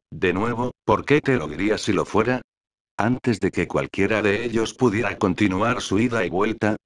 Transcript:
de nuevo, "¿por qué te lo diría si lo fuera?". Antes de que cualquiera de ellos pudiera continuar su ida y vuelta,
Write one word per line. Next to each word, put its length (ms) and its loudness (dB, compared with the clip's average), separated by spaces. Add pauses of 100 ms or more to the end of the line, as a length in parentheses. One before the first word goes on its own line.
(120)
de 220 0
nuevo, 400 -2 (100)
"¿por 220 2
qué 160 4
te 160 2
lo 100 -4
diría 300 -2
si 160 -2
lo 100 2
fuera?". 380 0 (540)
Antes 440 0
de 100 0
que 180 -2
cualquiera 540 0
de 240 0
ellos 300 -2
pudiera 420 0
continuar 640 0
su 160 -2
ida 280 0
y 40 -4
vuelta, 460 0 (100)